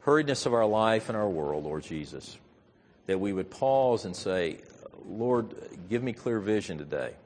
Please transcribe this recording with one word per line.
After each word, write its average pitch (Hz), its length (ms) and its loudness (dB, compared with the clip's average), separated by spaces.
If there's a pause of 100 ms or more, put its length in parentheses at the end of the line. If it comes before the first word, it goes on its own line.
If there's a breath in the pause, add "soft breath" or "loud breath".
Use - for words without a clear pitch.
hurriedness 143 400 4
of 123 80 4
our 117 120 6
life 110 440 4
and 113 80 -2
our 107 100 2
world, 76 380 -2
Lord 76 180 -4
Jesus, 73 540 -10 (720 soft breath)
that 95 120 0
we 101 140 0
would 92 160 -4
pause 131 560 2
and 90 100 -6
say, 92 460 -2 (440)
"Lord, 113 480 0 (360)
give 120 140 0
me 120 100 -2
clear 117 260 -2
vision 98 380 0
today." 71 380 -6 (100)